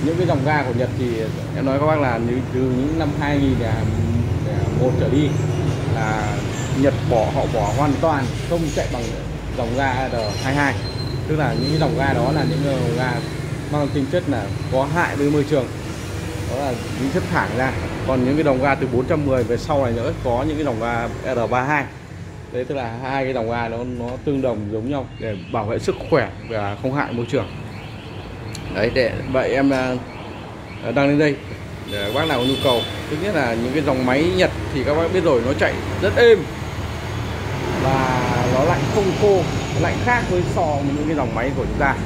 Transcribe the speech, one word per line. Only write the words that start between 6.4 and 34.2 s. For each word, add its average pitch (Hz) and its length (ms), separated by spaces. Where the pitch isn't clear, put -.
Nhật 135 120
bỏ, 113 260
họ - 180
bỏ 107 240
hoàn 143 240
toàn 147 240
không 170 120
chạy 170 180
bằng 120 100
dòng 120 200
ga 135 320
R 123 60
hai 135 120
hai. 143 180
Tức 156 80
là 135 180
những 117 160
cái 156 100
dòng 156 180
ga 135 160
đó 123 180
là 143 180
những - 160
dòng 127 320
ga 127 140
mang 147 220
tính 139 180
chất 175 180
là 117 160
có 131 240
hại 170 200
với 143 140
môi 147 200
trường, 135 160
đó 120 80
là 139 160
những 135 120
chất 175 180
thải 117 260
ra. 127 140
Còn 131 180
những 135 100
cái 156 80
dòng 135 180
ga 139 140
từ 143 180
bốn 123 120
trăm 156 200
mười 131 180
về 117 140
sau 143 260
này 120 100
nữa 120 200
có 127 240
những 151 80
cái 151 100
dòng 120 140
ga 117 280
R 113 160
ba 123 120
hai. 143 220
Đấy, 127 140
tức 147 100
là 117 280
hai 135 200
cái 131 100
dòng 113 180
ga 117 160
nó, 113 100
nó 120 100
tương 139 160
đồng 107 300
giống 110 200
nhau 135 140
để 110 160
bảo 113 140
vệ 110 140
sức 185 160
khỏe 123 200
và 104 320
không 131 120
hại 143 180
môi 117 140
trường. 117 220
Đấy, 107 180
để 120 180
vậy 117 220
em, 139 160
à, 127 260
đăng 139 140
lên 143 100
đây 147 160
để 101 240
bác 156 120
nào 139 120
có 123 60
nhu 135 180
cầu. 120 180
Thứ 151 140
nhất 202 120
là 123 180
những 120 200
cái 151 120
dòng 131 200
máy 143 300